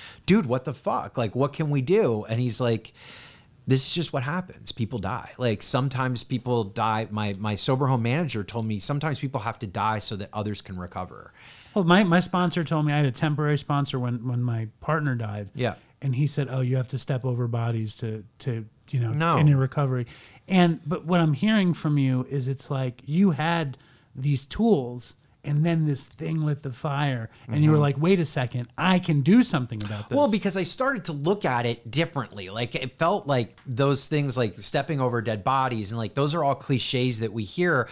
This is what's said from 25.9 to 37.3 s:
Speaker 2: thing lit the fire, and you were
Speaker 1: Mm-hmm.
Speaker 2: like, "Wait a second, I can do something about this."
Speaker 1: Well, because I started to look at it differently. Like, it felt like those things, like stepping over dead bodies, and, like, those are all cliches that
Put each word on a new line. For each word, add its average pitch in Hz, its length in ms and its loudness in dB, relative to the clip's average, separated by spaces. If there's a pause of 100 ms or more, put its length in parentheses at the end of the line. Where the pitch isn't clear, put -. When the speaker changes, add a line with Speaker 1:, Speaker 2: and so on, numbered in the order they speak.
Speaker 2:
thing 160 400 -4
lit 147 180 -2
the 135 100 -8
fire, 139 580 -4 (180)
and 151 160 2
you 156 60 8
were 156 60 6
Speaker 1:
Mm-hmm. 147 60 6
Speaker 2:
like, 143 160 2
"Wait 175 220 4
a 147 60 0
second, 123 500 -4
I 185 220 4
can 160 240 2
do 208 200 8
something 120 400 -2
about 104 260 -6
this." - 80 0
Speaker 1:
Well, 285 140 4
because 196 280 0
I 180 60 0
started 262 420 -2
to 170 60 -4
look 170 340 0
at 120 180 2
it 117 260 -2
differently. 107 600 -4
Like, 117 240 -4
it 127 240 -6
felt 175 280 0
like 123 300 0 (100)
those 139 400 0
things, 143 300 -2
like 113 240 -2
stepping 143 400 -2
over 120 220 0
dead 107 220 -4
bodies, 123 460 0
and, 117 80 -6
like, 110 160 -6
those 147 200 0
are 160 100 0
all 139 100 2
cliches 127 640 0
that 110 120 -4